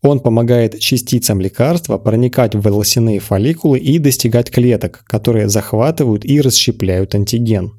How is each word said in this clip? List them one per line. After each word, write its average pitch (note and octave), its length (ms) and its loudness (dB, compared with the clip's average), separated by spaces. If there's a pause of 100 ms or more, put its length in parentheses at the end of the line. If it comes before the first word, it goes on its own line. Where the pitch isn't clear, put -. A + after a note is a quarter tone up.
Он C#3 160 4
помогает A#2 600 0
частицам A2+ 600 -2
лекарства B2+ 560 -2
проникать A#2 580 0
в G#2 60 0
волосяные G#2 600 0
фолликулы C3 580 0
и D3 200 0
достигать B2 520 0
клеток, B2 560 0
которые G#2+ 420 0
захватывают A2 800 0
и C#3+ 160 2
расщепляют F#2+ 720 0
антиген. G#2+ 640 0